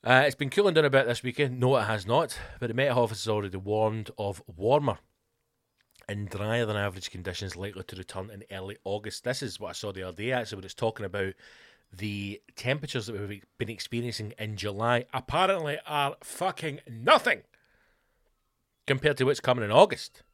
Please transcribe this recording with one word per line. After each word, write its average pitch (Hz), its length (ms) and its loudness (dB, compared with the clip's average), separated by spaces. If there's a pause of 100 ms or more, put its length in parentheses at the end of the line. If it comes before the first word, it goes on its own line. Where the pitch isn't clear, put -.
Uh, 127 220 8
it's 131 80 2
been 139 160 -2
cooling 202 240 4
down 156 100 6
a 139 60 4
bit 131 160 6
this 117 160 0
weekend. 127 360 -2
No, 127 180 4
it 107 80 2
has 104 220 -2
not. 135 320 0 (220)
But 123 60 -4
the 113 80 -4
Met 135 180 2
Office 113 320 0
has 113 40 -2
already 101 280 0
warned 107 640 0
of 101 280 -4
warmer 113 520 2 (1120)
and 101 200 -6
drier 110 340 -2
than 107 100 -2
average 101 360 -4
conditions 92 440 -8
likely 98 280 -10
to - 140 -14
return 95 340 -10
in 101 200 -16
early 98 320 -10
August. 104 420 -6
This 127 180 -2
is 107 180 -8
what 98 80 -8
I 82 40 -10
saw 101 200 -8
the 95 120 -8
other 90 120 -10
day, 113 160 -4
actually, 117 240 -4
when 95 80 -14
it's 92 80 -14
talking 110 320 -4
about 95 300 -4 (600)
the 101 460 -6 (160)
temperatures 131 520 -4
that 101 200 -8
we've 101 160 -12 (140)
been 107 100 -4
experiencing 117 720 -6
in 107 180 -6
July 107 560 0
apparently 156 640 0 (100)
are 143 360 -2
fucking 160 580 -6 (100)
nothing 165 520 4 (1400)
compared 135 320 2
to 131 60 4
what's 135 160 2
coming 123 240 2
in 101 60 -2
August. - 520 6 (120)